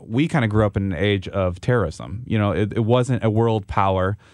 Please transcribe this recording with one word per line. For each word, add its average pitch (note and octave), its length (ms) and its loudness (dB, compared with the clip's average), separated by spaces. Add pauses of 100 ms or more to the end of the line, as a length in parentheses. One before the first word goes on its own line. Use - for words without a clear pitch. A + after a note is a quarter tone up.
we C#3 280 0
kinda B2 200 2
grew G#2+ 160 4
up G2+ 120 0
in G2 160 -2
an D2+ 60 -6
age G2+ 300 0
of F#2 320 -2
terrorism. G2 680 -2
You A2 120 0
know, G2+ 140 2
it, G2 220 -2
it A2 100 0
wasn't B2 400 2
a A2 60 2
world A2 360 0
power. G2 500 0 (180)